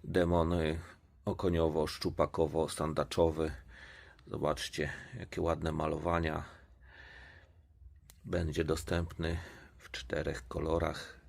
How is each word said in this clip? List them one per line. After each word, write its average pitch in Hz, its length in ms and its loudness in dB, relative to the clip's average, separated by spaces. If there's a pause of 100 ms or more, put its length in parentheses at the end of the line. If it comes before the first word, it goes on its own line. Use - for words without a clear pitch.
demony 85 760 4 (460)
okoniowo-szczupakowo-sandaczowy. 80 2250 2 (760)
Zobaczcie, - 640 -2 (300)
jakie - 220 -8
ładne 80 300 0
malowania. 80 720 0 (1800)
Będzie 85 380 0
dostępny 85 760 0 (400)
w - 140 -18
czterech - 560 -4
kolorach 80 800 -2